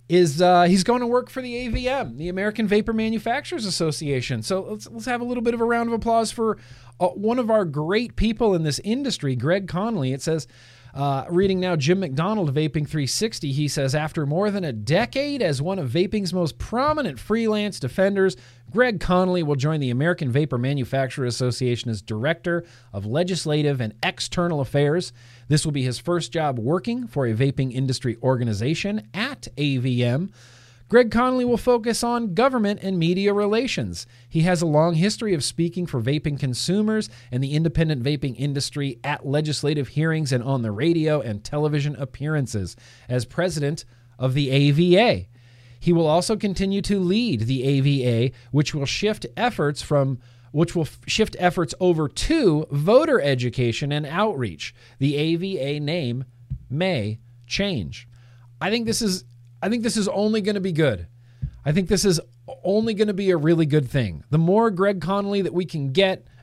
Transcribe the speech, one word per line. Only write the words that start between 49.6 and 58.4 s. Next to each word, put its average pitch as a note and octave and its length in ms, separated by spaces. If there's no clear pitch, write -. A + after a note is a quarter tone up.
from, C3+ 380
which E3 240
will E3+ 80
f-, - 240
shift - 320
efforts F3 400
over E3+ 280
to F3 600
voter A3 500
education B2+ 720
and D3 140
outreach. C#3 720
The C#3 160
A D#3+ 220
V F#3+ 220
A C#3+ 200
name C#3 460
may C3 480
change. E3+ 600